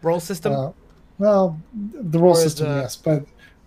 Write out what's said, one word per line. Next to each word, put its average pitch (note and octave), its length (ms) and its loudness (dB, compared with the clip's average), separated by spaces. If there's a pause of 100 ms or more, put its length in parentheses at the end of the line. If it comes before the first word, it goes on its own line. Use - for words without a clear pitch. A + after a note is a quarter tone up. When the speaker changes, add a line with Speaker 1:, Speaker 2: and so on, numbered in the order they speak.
Speaker 1:
Role E3 200 -2
system? E3+ 320 -6
Speaker 2:
uh, C#3 180 -6 (460)
well, G3 400 2 (360)
the E3+ 260 -2
role F3 140 8
Speaker 1:
Or - 20 4
Speaker 2:
system, D#3 320 0
Speaker 1:
the C#3+ 140 -2
Speaker 2:
yes, B2 160 -10
but D3+ 280 -2 (420)